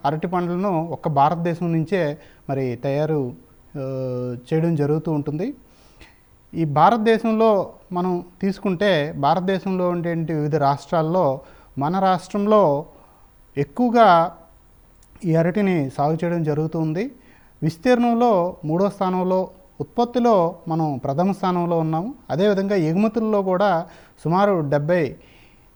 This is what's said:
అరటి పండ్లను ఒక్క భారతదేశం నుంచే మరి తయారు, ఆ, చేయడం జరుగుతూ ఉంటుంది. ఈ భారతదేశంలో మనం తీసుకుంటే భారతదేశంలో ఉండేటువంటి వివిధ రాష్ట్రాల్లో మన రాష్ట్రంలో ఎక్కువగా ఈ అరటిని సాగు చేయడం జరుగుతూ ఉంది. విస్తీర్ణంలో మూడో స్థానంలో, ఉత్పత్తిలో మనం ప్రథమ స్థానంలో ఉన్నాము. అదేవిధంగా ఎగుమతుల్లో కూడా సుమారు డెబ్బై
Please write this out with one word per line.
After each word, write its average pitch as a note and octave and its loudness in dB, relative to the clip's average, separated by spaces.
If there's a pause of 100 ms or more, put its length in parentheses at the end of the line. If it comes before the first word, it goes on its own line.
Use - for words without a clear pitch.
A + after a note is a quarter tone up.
అరటి D#3 -2
పండ్లను F3 -2
ఒక్క C#3+ -6
భారతదేశం E3 0
నుంచే D#3+ -2 (320)
మరి C3 -4
తయారు, C#3+ -2 (440)
ఆ, D3 -10 (720)
చేయడం E3 2
జరుగుతూ D3+ 0
ఉంటుంది. D3+ -4 (1000)
ఈ E3 0
భారతదేశంలో G#3+ 2 (200)
మనం F3+ -2 (180)
తీసుకుంటే F#3 0
భారతదేశంలో F#3 0
ఉండేటువంటి E3+ -2
వివిధ D3+ 0
రాష్ట్రాల్లో D3+ 0 (380)
మన D#3 -2
రాష్ట్రంలో F#3+ 2 (720)
ఎక్కువగా F#3 4 (880)
ఈ E3 0
అరటిని E3+ 0
సాగు D3 -2 (100)
చేయడం E3+ -2
జరుగుతూ D#3 -2
ఉంది. E3 -4 (520)
విస్తీర్ణంలో A#3 2
మూడో F3 0
స్థానంలో, F#3 -2 (300)
ఉత్పత్తిలో A#3 0 (140)
మనం D#3+ -2
ప్రథమ F3 0
స్థానంలో F3 -2
ఉన్నాము. E3 -2 (160)
అదేవిధంగా G3 0
ఎగుమతుల్లో G#3 0
కూడా F#3 0 (380)
సుమారు F#3+ 2
డెబ్బై D3 0 (600)